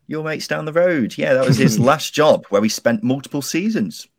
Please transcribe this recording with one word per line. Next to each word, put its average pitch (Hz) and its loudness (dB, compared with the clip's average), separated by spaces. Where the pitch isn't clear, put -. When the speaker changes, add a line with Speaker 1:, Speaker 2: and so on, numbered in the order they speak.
Speaker 1:
your 156 -8
mates 151 -8
down 151 -6
the 156 -8
road. 165 0
Yeah, 147 2
that 131 2
was 135 4
his 110 2
Speaker 2:
<laughs> - -
Speaker 1:
last 139 2
job, 151 4
where 101 2
he 110 2
spent 113 -2
multiple 135 -4
seasons. 165 -4